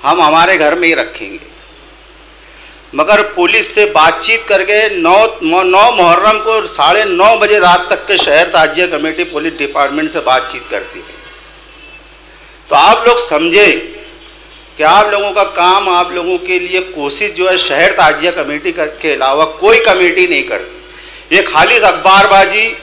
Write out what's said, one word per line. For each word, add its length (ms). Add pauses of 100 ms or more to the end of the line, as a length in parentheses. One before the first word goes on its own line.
हम 200
हमारे 340
घर 220
में 100
ही 60
रखेंगे। 440 (1600)
मगर 340
पुलिस 460
से 120
बातचीत 640
करके 420
नौ, 260 (260)
नौ 500
मुहर्रम 460
को 280
साढ़े 380
नौ 320
बजे 220
रात 320
तक 160
के 120
शहर 300
ताजिया 380
कमेटी 380
पुलिस 340
डिपार्टमेंट 520
से 100
बातचीत 500
करती 280
है। 160 (1600)
तो 60
आप 320
लोग 120
समझें 600 (960)
कि 60
आप 300
लोगों 200
का 120 (120)
काम, 320
आप 240
लोगों 260
के 200
लिए 220 (120)
कोशिश 400
जो 160
है 100
शहर 340
ताजिया 400
कमेटी 400
कर-, 300
के 120
अलावा 300 (120)
कोई 240
कमेटी 460
नहीं 180
करती। 920
ये 60
खालिस 400
अखबारबाजी 840 (160)